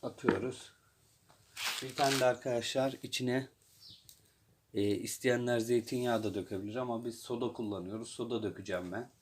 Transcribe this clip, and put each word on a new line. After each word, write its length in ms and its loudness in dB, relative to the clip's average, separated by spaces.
atıyoruz. 680 0
Bir 120 -8
tane 260 4
de 40 6
arkadaşlar 760 2
içine, 460 0
e, 80 2
isteyenler 760 2
zeytinyağı 680 2
da 100 0
dökebilir 420 -4
ama 280 -4
biz 160 -6
soda 320 -2
kullanıyoruz. 580 -6
Soda 320 -4
dökeceğim 500 -4
ben. 180 -6